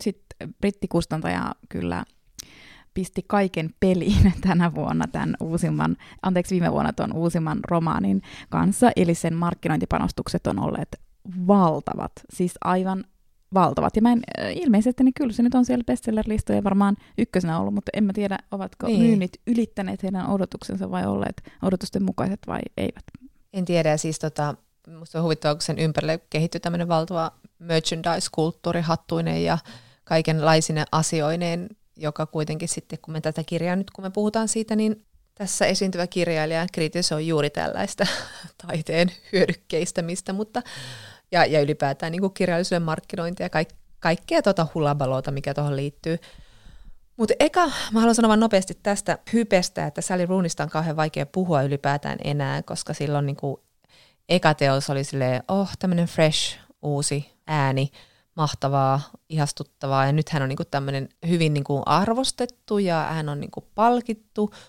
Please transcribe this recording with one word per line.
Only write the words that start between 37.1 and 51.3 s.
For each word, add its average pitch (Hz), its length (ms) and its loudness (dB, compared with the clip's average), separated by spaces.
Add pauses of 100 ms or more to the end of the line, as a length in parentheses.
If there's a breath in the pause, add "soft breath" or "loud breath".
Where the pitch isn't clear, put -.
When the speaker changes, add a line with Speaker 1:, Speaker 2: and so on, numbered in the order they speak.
Speaker 2:
juuri 147 220 2
tällaista - 560 -2 (280 loud breath)
<laughs> - 320 -20
taiteen 165 460 0 (200)
hyödykkeistämistä, 175 1000 -2
mutta, 214 300 -6 (680 loud breath)
ja, 170 140 6
ja 147 140 4
ylipäätään 147 520 -2
niinku 190 180 -2
kirjallisuuden 180 520 0
markkinointia 165 640 -4
ja - 40 -8
kaik-, 160 240 -2 (240)
kaikkea 180 440 0
tota 190 320 2
hulabaloota, 139 560 0
mikä 139 240 -4
tuohon 147 220 -2
liittyy. 143 420 -4 (1000 soft breath)
Mut 214 140 2 (100)
eka, 320 260 4 (260 loud breath)
mä 220 80 4
haluan 233 140 6
sanoa 226 140 4
vaan 214 120 6
nopeasti 208 420 2
tästä 202 360 -2 (140)
hypestä, 190 540 2
että 151 140 -6
Sally 180 260 -2
Rooneysta 180 360 0
on 151 80 -4
kauhean 156 260 -2
vaikea 156 300 -2
puhua 175 360 0